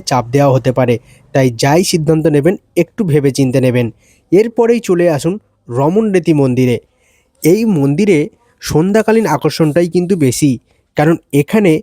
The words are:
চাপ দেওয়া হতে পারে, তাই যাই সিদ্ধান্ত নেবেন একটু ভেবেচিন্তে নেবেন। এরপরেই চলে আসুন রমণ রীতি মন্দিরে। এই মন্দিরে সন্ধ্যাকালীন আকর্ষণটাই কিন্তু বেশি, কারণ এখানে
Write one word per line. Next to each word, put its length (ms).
চাপ 140
দেওয়া 200
হতে 180
পারে, 220
তাই 140
যাই 220
সিদ্ধান্ত 420
নেবেন 280
একটু 280
ভেবেচিন্তে 560
নেবেন। 260
এরপরেই 480
চলে 260
আসুন 180
রমণ 440
রীতি 280
মন্দিরে। 360
এই 180
মন্দিরে 400
সন্ধ্যাকালীন 720
আকর্ষণটাই 600
কিন্তু 220
বেশি, 340
কারণ 200
এখানে 400